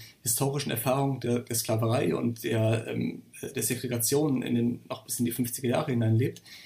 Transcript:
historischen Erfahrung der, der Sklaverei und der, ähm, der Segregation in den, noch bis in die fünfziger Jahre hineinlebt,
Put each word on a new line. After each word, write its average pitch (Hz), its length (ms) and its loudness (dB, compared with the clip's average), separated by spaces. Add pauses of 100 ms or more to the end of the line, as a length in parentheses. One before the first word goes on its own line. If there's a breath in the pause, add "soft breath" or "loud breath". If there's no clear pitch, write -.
(220 loud breath)
historischen 139 480 0
Erfahrung 135 500 0
der, 120 200 0
der 117 160 -4
Sklaverei 117 580 0
und 120 300 -2
der, 113 440 2
ähm, 117 340 -4 (200)
der - 200 -4
Segregation 123 800 0
in - 120 0
den, 117 340 2
noch - 160 -8
bis - 140 -6
in 123 60 2
die 117 80 0
fünfziger 123 360 -2
Jahre 131 240 0
hineinlebt, 113 500 2 (240 loud breath)